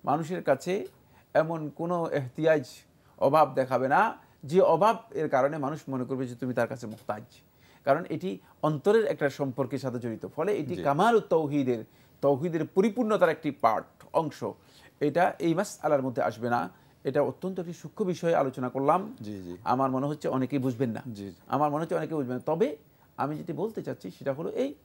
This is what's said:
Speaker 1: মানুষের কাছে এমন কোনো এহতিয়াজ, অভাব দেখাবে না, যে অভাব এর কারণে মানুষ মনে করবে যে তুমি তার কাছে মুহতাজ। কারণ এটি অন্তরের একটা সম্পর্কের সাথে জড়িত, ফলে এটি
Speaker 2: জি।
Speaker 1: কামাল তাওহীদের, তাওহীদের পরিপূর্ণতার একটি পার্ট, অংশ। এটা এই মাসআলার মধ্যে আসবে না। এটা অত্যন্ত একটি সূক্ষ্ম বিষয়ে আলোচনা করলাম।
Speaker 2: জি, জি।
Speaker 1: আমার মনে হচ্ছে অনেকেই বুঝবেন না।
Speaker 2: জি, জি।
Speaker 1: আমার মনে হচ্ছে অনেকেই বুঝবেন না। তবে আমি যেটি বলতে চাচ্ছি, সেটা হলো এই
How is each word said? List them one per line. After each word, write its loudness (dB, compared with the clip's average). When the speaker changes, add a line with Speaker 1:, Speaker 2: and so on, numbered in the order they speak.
Speaker 1:
মানুষের -2
কাছে 0
এমন 0
কোনো -4
এহতিয়াজ, 2
অভাব 6
দেখাবে 0
না, 4
যে 4
অভাব 6
এর -4
কারণে 2
মানুষ -6
মনে -4
করবে -4
যে -10
তুমি -6
তার 0
কাছে -10
মুহতাজ। -8
কারণ 2
এটি -6
অন্তরের 2
একটা 0
সম্পর্কের -4
সাথে -6
জড়িত, -6
ফলে -2
এটি -4
Speaker 2:
জি। -8
Speaker 1:
কামাল 4
তাওহীদের, 0
তাওহীদের 2
পরিপূর্ণতার 2
একটি -2
পার্ট, 0
অংশ। 0
এটা 2
এই 2
মাসআলার 0
মধ্যে -2
আসবে -2
না। 0
এটা 2
অত্যন্ত -4
একটি -8
সূক্ষ্ম -8
বিষয়ে 0
আলোচনা 0
করলাম। 0
Speaker 2:
জি, -10
জি। -10
Speaker 1:
আমার 2
মনে -2
হচ্ছে -4
অনেকেই -2
বুঝবেন 0
না। -8
Speaker 2:
জি, -10
জি। -10
Speaker 1:
আমার 0
মনে -2
হচ্ছে -4
অনেকেই -4
বুঝবেন -4
না। -8
তবে 0
আমি -4
যেটি -10
বলতে -6
চাচ্ছি, -10
সেটা -6
হলো -6
এই -4